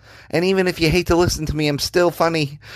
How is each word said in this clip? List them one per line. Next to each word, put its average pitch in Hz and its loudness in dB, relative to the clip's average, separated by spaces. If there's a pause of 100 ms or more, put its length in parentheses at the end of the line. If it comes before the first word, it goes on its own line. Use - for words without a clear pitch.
(320)
And 170 0
even 190 2
if 170 -4
you 165 2
hate 175 0
to 175 4
listen 170 0
to 147 -6
me, 151 -2
I'm 143 -2
still 175 2
funny 160 -2 (160)